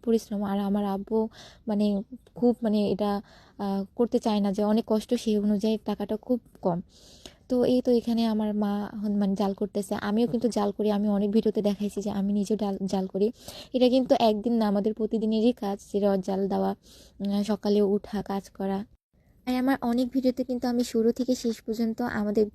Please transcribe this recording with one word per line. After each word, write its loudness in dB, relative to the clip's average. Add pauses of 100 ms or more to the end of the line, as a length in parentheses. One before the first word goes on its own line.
পরিশ্রম, 0
আর -2
আমার 0
আব্বু -2 (400)
মানে 0 (340)
খুব 4
মানে 2
এটা, 0 (380)
আহ, -2 (120)
করতে 0
চায় 0
না, 2
যে 0
অনেক 2
কষ্ট, 0
সেই 0
অনুযায়ী 0
টাকাটা -4
খুব -2 (220)
কম। 0 (680)
তো 0
এই 4
তো 2
এখানে 2
আমার 0
মা -2 (120)
হন-, -2
মানে 2
জাল 0
করতেছে। -4
আমিও 0
কিন্তু 0
জাল 0
করি, 0
আমি 0
অনেক 2
ভিডিওতে 2
দেখাইছি -2
যে -6
আমি -2
নিজেও 0
ডাল, -4
জাল -2
করি। 0 (420)
এটা 4
কিন্তু 4
একদিন 2
না, 2
আমাদের 0
প্রতিদিনেরই 0
কাজ, -6 (160)
যে 0
রস 2
জাল 0
দেওয়া, 0 (440)
উম, -2
সকালে 2
উঠা, 0
কাজ -6
করা। -4 (640)
আর 0
আমার 2
অনেক 0
ভিডিওতে 0
কিন্তু -4
আমি 0
শুরু 2
থেকে -2
শেষ -4
পর্যন্ত -4
আমাদের 0